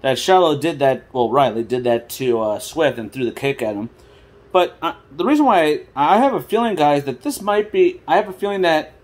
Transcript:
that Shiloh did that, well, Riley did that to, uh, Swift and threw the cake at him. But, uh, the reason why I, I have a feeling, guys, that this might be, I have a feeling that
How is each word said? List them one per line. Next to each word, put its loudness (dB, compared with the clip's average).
that 0
Shiloh 4
did -4
that, 0
well, 0
Riley 0
did -4
that 0
to, -2
uh, -2
Swift -2
and -10
threw -4
the -2
cake -4
at -4
him. -8
But, 0
uh, -4
the -6
reason 2
why 4
I, 0
I 4
have 2
a -2
feeling, -2
guys, 2
that -8
this -8
might -2
be, 2
I 2
have 0
a -12
feeling -4
that 0